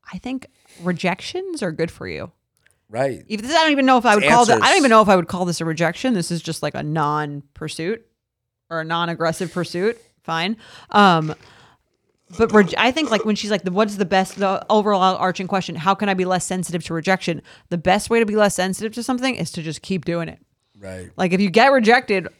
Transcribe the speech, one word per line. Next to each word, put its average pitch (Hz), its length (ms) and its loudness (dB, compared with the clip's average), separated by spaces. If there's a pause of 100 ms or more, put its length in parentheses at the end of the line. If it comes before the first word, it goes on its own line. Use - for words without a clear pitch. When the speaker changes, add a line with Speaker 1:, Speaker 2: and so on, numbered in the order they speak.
(140)
Speaker 1:
I 185 60 -14
think 254 260 -10 (380)
rejections 214 800 -6
are 175 80 -4
good 165 180 -4
for - 180 -14
you. 170 240 -10 (560)
Speaker 2:
Right. 120 400 -4
Speaker 1:
Even, 214 200 -6
I 294 60 -4
don't 320 180 4
even 269 160 2
know 262 100 6
if 233 80 0
I 220 80 6
would 208 100 2
Speaker 2:
It's 147 80 4
Speaker 1:
call 170 140 6
this, 226 80 4
I - 60 4
don't - 80 2
Speaker 2:
answers. 339 100 4
Speaker 1:
even 277 140 4
know 220 100 8
if 202 80 4
I 196 60 8
would 175 120 0
call 185 180 -4
this 175 140 -4
a 165 60 -4
rejection. 165 480 -2
This 170 160 -2
is 170 140 -4
just, - 180 -8
like, 147 140 -6
a - 80 -6
non-pursuit 151 1200 -6 (640)
or 165 120 -6
a 160 40 -8
non-aggressive 170 680 -2
pursuit. 180 480 -4 (240)
Fine. 165 320 -4 (360)
Um, 170 420 4 (1040)
but 220 160 2
re-, 208 140 8 (100)
I 240 140 4
think, 302 180 -2
like, 214 160 0
when 214 100 0
she's 202 140 -8
like, 208 140 -2
"The, 185 80 -4
what's 208 240 0
the 196 100 -2
best, 185 300 0
the 196 340 -2
overall 208 320 2 (160)
arching 185 300 -2
question, 180 280 -4
how 180 200 0
can 202 140 -2
I 196 40 0
be 185 120 -2
less 180 200 -2
sensitive 175 400 -6
to - 80 -8
rejection?" 165 480 -2 (280)
The 175 100 -4
best 190 320 0
way 233 80 2
to 226 80 2
be 208 80 -4
less 208 180 2
sensitive 190 400 -6
to 233 100 -10
something 254 300 -2
is - 200 -6
to 170 100 -10
just 156 180 -10
keep 190 240 -6
doing 170 240 -4
it. - 80 -18 (420)
Speaker 2:
Right. 92 380 -14
Speaker 1:
Like, 185 160 0
if 190 80 2
you 202 80 2
get 226 220 6
rejected 226 560 4 (120)